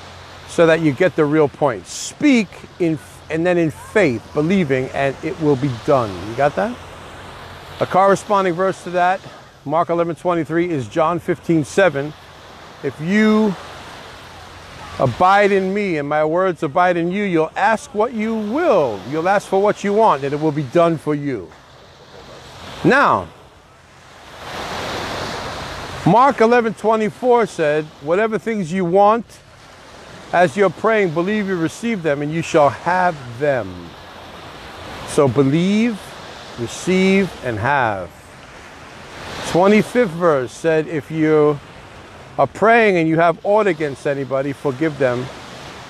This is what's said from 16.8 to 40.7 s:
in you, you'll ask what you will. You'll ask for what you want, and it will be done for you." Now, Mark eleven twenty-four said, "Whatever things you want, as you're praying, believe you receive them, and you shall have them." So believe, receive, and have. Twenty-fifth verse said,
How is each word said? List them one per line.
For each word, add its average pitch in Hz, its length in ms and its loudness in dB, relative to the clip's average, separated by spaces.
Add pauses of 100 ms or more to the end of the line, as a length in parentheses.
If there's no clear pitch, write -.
in 170 160 -2
you, 202 100 -2
you'll 170 320 0
ask 208 400 0
what 214 180 0
you 220 220 -2
will. 208 640 0 (100)
You'll 160 200 -2
ask 196 180 0
for 190 160 0
what 202 220 0
you 202 80 0
want, 196 320 2
and 139 100 -2
it 147 60 -4
will 156 100 2
be 147 140 -4
done 165 340 2
for 151 160 -4
you." 135 340 -6 (1300)
Now, 165 460 4 (2750)
Mark 233 360 6
eleven 226 340 4
twenty-four 220 720 2
said, 156 380 0 (160)
"Whatever 202 400 0
things 208 320 -4
you 190 120 -2
want, 202 420 4 (1080)
as 175 240 2
you're 196 140 4
praying, 202 440 0
believe 196 320 -2
you 190 80 -2
receive 180 480 -4
them, 147 180 0
and 147 120 -4
you 165 100 -2
shall 147 280 4
have 180 440 0 (240)
them." 101 520 -2 (1160)
So 143 220 2
believe, 180 720 2 (580)
receive, 185 720 0 (140)
and 113 160 -4
have. 110 500 0 (1400)
Twenty-fifth 202 640 4
verse 156 380 0
said, 160 360 0